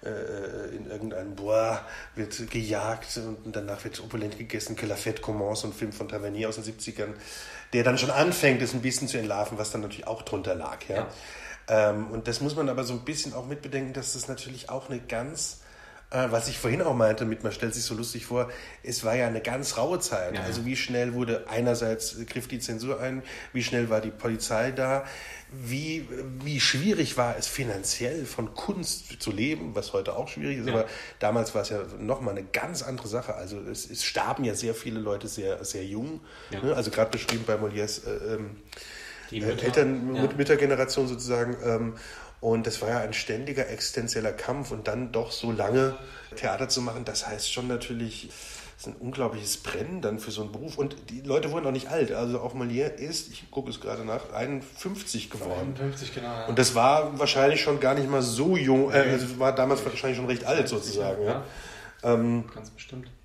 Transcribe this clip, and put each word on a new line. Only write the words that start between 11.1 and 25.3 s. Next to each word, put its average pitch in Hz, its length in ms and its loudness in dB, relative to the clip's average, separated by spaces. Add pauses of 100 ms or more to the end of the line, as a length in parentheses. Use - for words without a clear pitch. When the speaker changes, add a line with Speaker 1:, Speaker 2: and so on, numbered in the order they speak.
Speaker 1:
Ähm, 107 200 -2
und 113 160 -4
das 117 140 0
muss 147 140 0
man 147 140 2
aber 127 140 0
so 123 100 -2
ein 120 120 -4
bisschen 151 280 -4
auch 123 140 -6
mitbedenken, 135 460 -4
dass 127 200 -4
das 127 140 -6
natürlich 127 420 -10
auch 131 200 -6
eine 123 100 -4
ganz, 123 640 -6 (500)
äh, 127 180 2
was 113 200 2
ich 127 100 -4
vorhin 123 220 2
auch 160 120 4
meinte 110 300 6
mit, 110 200 -2
man 107 100 0
stellt 113 200 -2
sich 117 120 -2
so 117 100 -2
lustig 117 300 -6
vor, 123 240 0 (340)
es 117 220 -4
war 110 100 4
ja 123 120 4
eine 110 120 0
ganz 127 380 -2
raue 165 240 2
Zeit. 92 340 0
Speaker 2:
Ja, 95 60 -2
ja. 92 40 -2
Speaker 1:
Also 113 200 -2
wie 127 100 0
schnell 123 380 0
wurde 117 360 0
einerseits, 117 680 2 (100)
griff - 220 -8
die 123 100 -6
Zensur 117 400 -4
ein, 131 240 -4 (300)
wie 120 100 0
schnell 120 260 2
war 107 120 6
die 110 100 -4
Polizei 113 600 0
da, 131 340 2 (480)